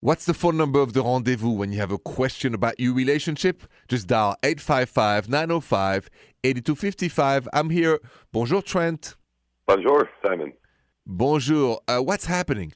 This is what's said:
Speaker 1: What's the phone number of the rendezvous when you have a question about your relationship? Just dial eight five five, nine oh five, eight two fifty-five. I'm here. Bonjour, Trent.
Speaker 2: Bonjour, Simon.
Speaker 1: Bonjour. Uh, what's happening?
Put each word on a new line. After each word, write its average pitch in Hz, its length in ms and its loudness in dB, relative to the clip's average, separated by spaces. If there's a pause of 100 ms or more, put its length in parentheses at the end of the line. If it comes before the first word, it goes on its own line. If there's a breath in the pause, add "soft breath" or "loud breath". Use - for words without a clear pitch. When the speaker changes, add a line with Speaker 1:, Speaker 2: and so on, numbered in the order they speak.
Speaker 1:
What's - 240 0
the 170 100 2
phone 170 220 0
number 143 220 2
of 131 140 2
the 127 100 0
rendezvous 120 480 0
when 101 220 -2
you 101 80 -4
have 98 100 -2
a 98 80 -2
question - 560 -4
about 113 240 -2
your 123 160 0
relationship? 147 680 -2 (240 soft breath)
Just 113 180 -2
dial 107 380 2
eight 156 160 0
five 131 280 0
five, 104 400 2
nine 151 220 0
oh 170 80 0
five, 98 500 0 (360 soft breath)
eight 127 200 0
two 151 120 0
fifty-five. 143 760 0
I'm 156 180 0
here. 165 280 2 (320 soft breath)
Bonjour, 123 320 0
Trent. 170 540 -4 (500)
Speaker 2:
Bonjour, 120 420 4 (160)
Simon. 85 280 -2 (520)
Speaker 1:
Bonjour. 131 840 0
Uh, 123 100 2
what's 147 280 -2
happening? 147 500 -4